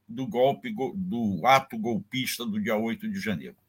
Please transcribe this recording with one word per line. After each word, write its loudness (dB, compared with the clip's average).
do -8
golpe 2
go-, -4
do -2
ato 6
golpista -4
do -2
dia 0
oito -2
de -6
janeiro. -6